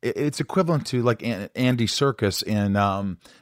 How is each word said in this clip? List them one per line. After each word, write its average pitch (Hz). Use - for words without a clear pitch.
It, 120
it's 147
equivalent 165
to, 123
like, 117
An-, 101
Andy 127
Serkis 117
in, 101
um, 98